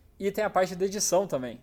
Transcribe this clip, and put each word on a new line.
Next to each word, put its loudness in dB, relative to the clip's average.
e 0
tem -2
a -2
parte 2
da 0
edição 2
também. -6